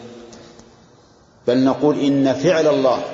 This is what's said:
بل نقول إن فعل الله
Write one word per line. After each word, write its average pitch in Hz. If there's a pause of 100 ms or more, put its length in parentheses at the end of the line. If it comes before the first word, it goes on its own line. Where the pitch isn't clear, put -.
(1500)
بل 127
نقول 135
إن 139
فعل 156
الله 131 (120)